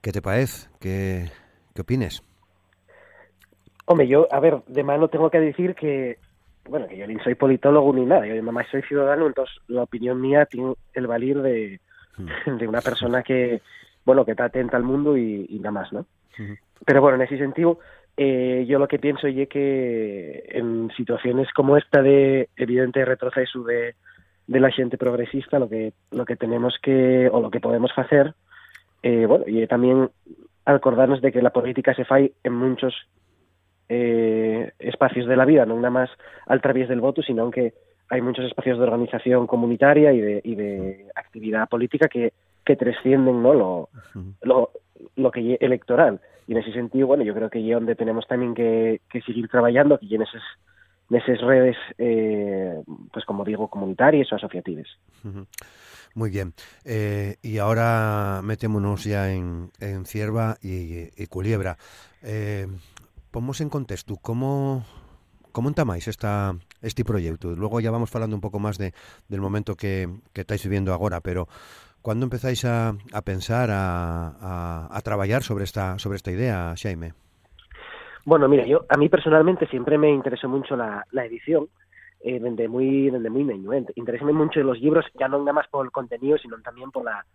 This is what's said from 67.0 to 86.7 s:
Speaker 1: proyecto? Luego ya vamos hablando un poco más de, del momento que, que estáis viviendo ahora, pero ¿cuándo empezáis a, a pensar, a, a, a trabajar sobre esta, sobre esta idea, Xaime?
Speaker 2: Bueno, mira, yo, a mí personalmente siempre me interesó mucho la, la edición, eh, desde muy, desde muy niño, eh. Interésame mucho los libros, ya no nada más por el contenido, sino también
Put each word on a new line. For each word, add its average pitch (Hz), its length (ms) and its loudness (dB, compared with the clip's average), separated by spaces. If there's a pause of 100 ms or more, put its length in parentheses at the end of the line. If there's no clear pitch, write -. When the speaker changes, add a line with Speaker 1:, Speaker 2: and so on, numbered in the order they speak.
Speaker 1:
proyecto? 85 480 -4
Luego 104 300 -4
ya 113 100 -2
vamos 117 240 -4
hablando 110 200 -4
un 101 60 -8
poco 101 160 -8
más 101 220 -4
de, 95 140 -6 (340)
del 98 140 -8
momento 101 340 -4
que, 95 320 -4 (260)
que 98 80 -10
estáis 104 220 -6
viviendo 98 280 -2
ahora, 90 300 -2
pero 90 260 -6 (540)
¿cuándo 110 240 -4
empezáis 127 400 -4
a, 117 300 -2 (180)
a 104 80 -6
pensar, 113 480 -4
a, 87 600 -4 (120)
a, 85 460 -10 (100)
a 107 40 -8
trabajar 104 420 -2
sobre 101 220 -4
esta, 95 340 -6
sobre 98 160 -6
esta 95 160 -8
idea, 92 500 -4
Xaime? 82 320 -8 (1120)
Speaker 2:
Bueno, 147 240 6
mira, 135 160 6
yo, 147 240 2
a 147 80 4
mí 147 100 4
personalmente 156 600 4
siempre 143 320 0
me 151 100 4
interesó 135 400 -2
mucho 135 260 -4
la, 107 360 -6
la 127 140 -6
edición, 147 420 -2 (520)
eh, 123 200 -6
desde 117 280 -4
muy, 135 440 2
desde 117 180 -4
muy 131 140 -2
niño, 101 280 -6
eh. 131 140 -2 (100)
Interésame 120 380 -4
mucho 156 280 2
los 127 180 0
libros, 151 260 2 (140)
ya 135 80 0
no 139 120 -2
nada 143 140 -2
más 147 140 0
por 139 180 -6
el 123 60 -14
contenido, 131 480 -4
sino 113 220 -14
también 123 300 -16